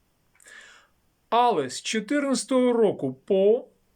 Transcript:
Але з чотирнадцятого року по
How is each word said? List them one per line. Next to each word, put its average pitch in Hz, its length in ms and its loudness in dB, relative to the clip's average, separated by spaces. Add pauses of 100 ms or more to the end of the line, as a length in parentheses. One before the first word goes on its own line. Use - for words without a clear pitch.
(1300)
Але 226 400 2
з - 120 -14
чотирнадцятого 254 920 -2
року 185 420 0
по 202 540 0 (280)